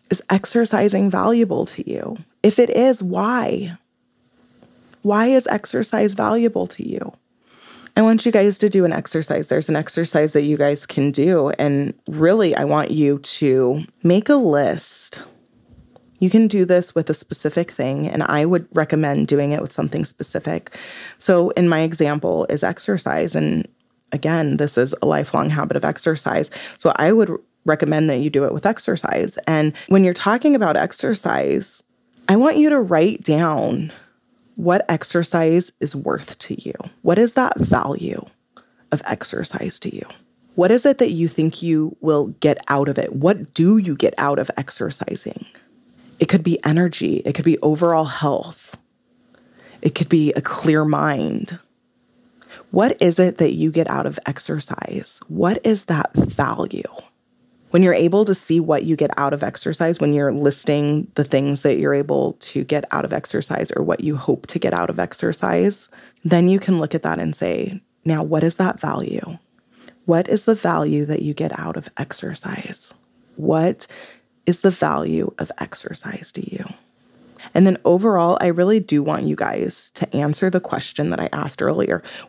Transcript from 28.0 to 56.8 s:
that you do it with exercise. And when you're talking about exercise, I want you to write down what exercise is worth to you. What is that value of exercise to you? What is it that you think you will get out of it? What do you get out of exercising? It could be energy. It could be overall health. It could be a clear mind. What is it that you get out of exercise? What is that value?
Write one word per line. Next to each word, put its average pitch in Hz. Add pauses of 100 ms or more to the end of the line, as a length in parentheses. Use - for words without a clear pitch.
that 131
you 147
do 143
it -
with 156
exercise. -
And 156 (160)
when 196
you're 180
talking 247
about 185
exercise, - (460)
I 196
want 277
you 302
to 285
write 180
down 151 (640)
what 175
exercise 170
is 143
worth -
to -
you. - (280)
What 175
is 233
that -
value - (680)
of 151
exercise -
to -
you? - (480)
What 180
is 240
it 277
that 247
you 165
think 160
you 156
will 147 (100)
get 151 (100)
out 139
of 139
it? -
What 165
do 180
you 175
get -
out 143
of -
exercising? - (760)
It 156
could 170
be 170
energy. 156
It 143
could 143
be 165
overall 160
health. - (1040)
It -
could 160
be 151
a 151
clear 156
mind. 151 (1120)
What 214
is 175
it 180
that 160
you 160
get 165
out 135
of 147
exercise? -
What 175
is 214
that -
value? - (840)